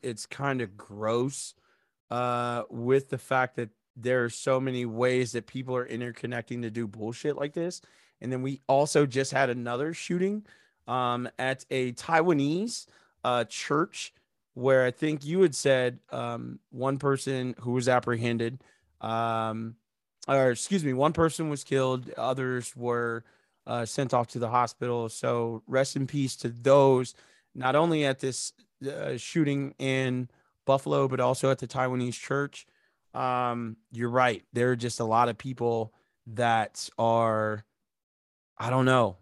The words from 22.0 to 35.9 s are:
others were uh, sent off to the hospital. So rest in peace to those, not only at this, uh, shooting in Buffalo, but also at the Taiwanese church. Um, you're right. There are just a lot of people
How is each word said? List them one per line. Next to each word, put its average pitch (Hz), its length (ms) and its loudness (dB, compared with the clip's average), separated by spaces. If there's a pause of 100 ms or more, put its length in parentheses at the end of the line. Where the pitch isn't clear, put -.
others 127 640 -4
were 120 480 -4 (420)
uh, 117 180 -4
sent 131 300 -2
off 120 140 2
to - 100 -10
the 117 100 -2
hospital. 120 600 0
So 117 580 -2
rest 135 300 0
in 139 100 -2
peace 135 300 -2
to - 120 -6
those, 127 680 6 (400)
not 131 220 0
only 156 280 4
at 135 160 0
this, - 320 -6 (340)
uh, 139 300 -6
shooting 139 640 0
in 131 500 0 (360)
Buffalo, 135 440 2
but 127 120 -2
also 131 300 2
at 131 80 2
the 127 80 -10
Taiwanese 127 520 -2
church. - 480 -4 (480)
Um, 120 600 -2 (160)
you're 117 180 -2
right. 123 320 4 (100)
There 123 200 4
are 123 40 2
just 120 240 -6
a 117 40 0
lot 117 240 4
of 110 100 -4
people 117 560 -4 (340)